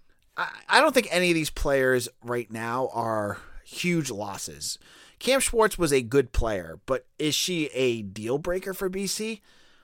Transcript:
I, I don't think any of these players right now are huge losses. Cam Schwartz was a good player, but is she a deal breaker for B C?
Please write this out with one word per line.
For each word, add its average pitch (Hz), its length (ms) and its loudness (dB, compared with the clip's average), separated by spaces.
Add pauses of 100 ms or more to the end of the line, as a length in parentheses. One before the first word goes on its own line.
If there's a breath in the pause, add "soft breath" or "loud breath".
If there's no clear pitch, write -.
(360)
I, 170 140 -6 (180)
I 220 120 6
don't 294 120 6
think 240 180 4
any 175 200 4
of 165 40 4
these 156 160 0
players 131 580 2 (140)
right 120 300 -6
now 117 400 -4
are 110 460 -2 (260 loud breath)
huge 165 460 -2
losses. 98 680 -10 (400 loud breath)
Cam 262 220 2
Schwartz 220 380 2
was 160 140 2
a 135 100 4
good 120 300 2
player, 90 520 -2
but - 220 -4 (120)
is 151 160 0
she 165 340 -2
a 120 340 0
deal 107 340 -4
breaker 180 380 -4
for 190 160 -4
B 190 160 -4
C? 214 340 -6 (440 soft breath)